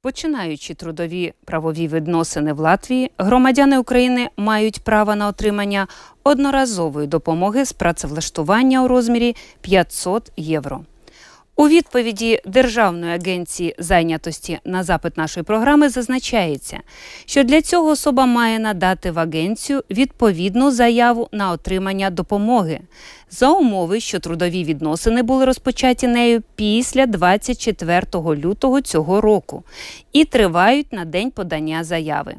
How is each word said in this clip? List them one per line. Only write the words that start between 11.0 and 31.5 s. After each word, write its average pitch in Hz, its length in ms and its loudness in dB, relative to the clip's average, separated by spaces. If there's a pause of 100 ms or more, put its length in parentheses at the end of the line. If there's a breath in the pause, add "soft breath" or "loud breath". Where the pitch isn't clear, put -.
У 294 80 8
відповіді 226 800 2
Державної 190 720 0
агенції 175 600 -6
зайнятості 165 840 -2
на 185 180 -4
запит 165 340 -4
нашої 160 280 -6
програми 277 440 2
зазначається, 233 920 -4 (460 loud breath)
що 277 180 2
для 294 180 4
цього 330 260 0
особа 269 380 2
має 233 320 0
надати 190 520 -2
в 165 80 -4
агенцію 170 720 -4
відповідну 208 800 0
заяву 240 640 2
на 202 180 -4
отримання 190 600 -4
допомоги 196 680 0 (500 loud breath)
за 262 200 2
умови, 214 500 2
що - 180 -6
трудові 170 460 -4
відносини 160 580 -2
були 262 220 2
розпочаті 254 640 0
нею 240 360 2 (140)
після 240 500 0
двадцять 196 540 0
четвертого 175 760 -2
лютого 214 440 0
цього 175 400 0
року 208 440 0 (480 loud breath)
і 302 120 4
тривають 214 680 2
на 185 120 -8
день 185 260 -4
подання 160 540 -6